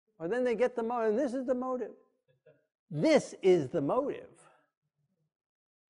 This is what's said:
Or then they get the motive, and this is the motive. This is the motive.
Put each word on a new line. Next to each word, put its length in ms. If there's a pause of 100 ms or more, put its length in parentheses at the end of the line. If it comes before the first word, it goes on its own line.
(200)
Or 80
then 160
they 100
get 220
the 80
motive, 280
and 80
this 140
is 120
the 100
motive. 380 (1000)
This 500
is 280
the 120
motive. 480 (1600)